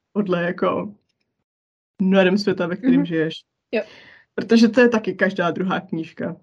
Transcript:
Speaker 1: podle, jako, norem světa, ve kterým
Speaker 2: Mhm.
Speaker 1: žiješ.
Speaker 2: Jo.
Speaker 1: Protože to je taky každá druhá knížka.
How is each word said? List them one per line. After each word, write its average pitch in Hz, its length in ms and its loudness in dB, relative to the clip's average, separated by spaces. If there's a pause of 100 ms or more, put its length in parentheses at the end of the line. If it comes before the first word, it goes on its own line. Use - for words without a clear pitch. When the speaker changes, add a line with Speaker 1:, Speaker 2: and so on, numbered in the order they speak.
(120)
Speaker 1:
podle, 180 300 -2
jako, 185 520 -4 (1080)
norem 190 360 4
světa, 180 280 -2
ve 175 100 -6
kterým 170 240 2
Speaker 2:
Mhm. 285 60 -2
Speaker 1:
žiješ. 160 280 -4 (380)
Speaker 2:
Jo. 220 100 -2 (520)
Speaker 1:
Protože 233 340 4
to 247 120 2
je 240 80 6
taky 214 260 -2
každá 190 360 -2
druhá 180 300 -4
knížka. - 640 -10